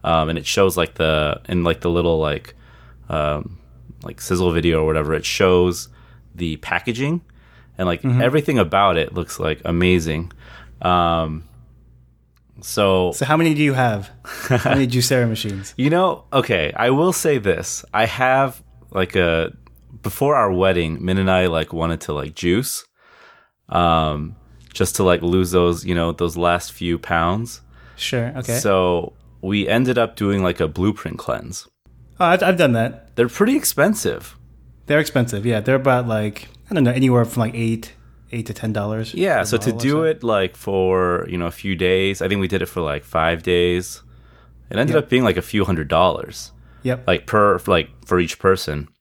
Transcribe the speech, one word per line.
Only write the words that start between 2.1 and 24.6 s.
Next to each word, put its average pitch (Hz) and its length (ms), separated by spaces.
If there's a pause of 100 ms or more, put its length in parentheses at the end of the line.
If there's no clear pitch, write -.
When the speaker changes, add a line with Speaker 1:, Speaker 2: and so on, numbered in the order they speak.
Speaker 1:
like, 76 360 (560)
um, 76 480 (440)
like, - 180
sizzle 90 300
video 82 320
or 78 40
whatever, 78 280
it 76 100
shows 90 640 (460)
the 85 220
packaging 127 640 (580)
and, 92 80
like, 87 160
Speaker 2:
Mm-hmm. 127 180
Speaker 1:
everything 139 380
about 98 400
it 78 160
looks, 85 240
like, 78 260
amazing. 85 680 (500)
Um, 85 600 (1160)
so 95 520
Speaker 2:
So - 120
how 147 120
many 165 180
do 147 80
you 147 100
have? 117 460
Speaker 1:
<laughs> - 60 (240)
Speaker 2:
How 127 220
many 135 160
Juicero 123 420
machines? 101 480
Speaker 1:
You 135 140
know, 175 420
okay, 101 440
I 120 140
will 156 220
say 151 260
this. 92 460 (100)
I 110 120
have, 131 560 (280)
like, 92 260
a, 82 360 (500)
before 139 340
our 107 160
wedding, 87 520
Min 92 140
and 95 120
I, 92 160
like, 82 260
wanted 82 300
to, - 100
like, 73 220
juice, 92 500 (840)
um, 80 680 (360)